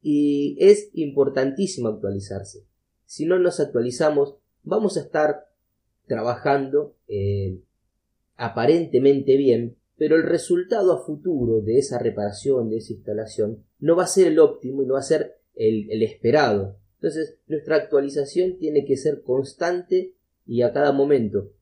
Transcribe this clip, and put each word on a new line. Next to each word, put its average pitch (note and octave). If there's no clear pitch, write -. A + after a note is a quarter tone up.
Y D3
es G3+
importantísimo C#3
actualizarse. G2+
Si -
no F3+
nos F3
actualizamos, C#3+
vamos G3+
a E3
estar D3+
trabajando, C3+
eh, G2
aparentemente C3+
bien, A#2+
pero D#3
el E3
resultado F3+
a -
futuro C3+
de A2
esa C3
reparación, A2+
de G#2+
esa A2
instalación, G#2+
no D#3+
va F3+
a F3
ser F#3
el D#3
óptimo C#3
y C3
no B2+
va C3+
a -
ser -
el, A2
el A2
esperado. G#2+
Entonces, D#3+
nuestra D#3
actualización D3
tiene D3+
que C3+
ser C#3+
constante F3+
y A#2+
a A#2+
cada C#3+
momento. B2+